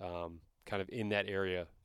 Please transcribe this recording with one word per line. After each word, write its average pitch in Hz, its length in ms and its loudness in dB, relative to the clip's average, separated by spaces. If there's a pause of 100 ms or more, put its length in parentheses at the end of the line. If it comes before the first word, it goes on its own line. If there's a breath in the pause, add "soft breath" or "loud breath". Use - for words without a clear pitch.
um, 85 400 -4 (240)
kind 101 160 0
of 92 80 -6
in 110 200 -2
that 101 200 4
area, 92 380 2 (180)